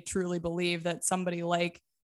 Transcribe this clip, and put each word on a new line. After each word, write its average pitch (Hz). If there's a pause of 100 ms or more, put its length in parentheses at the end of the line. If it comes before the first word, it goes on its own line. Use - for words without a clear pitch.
truly 180
believe 170
that 170
somebody 175
like 175 (360)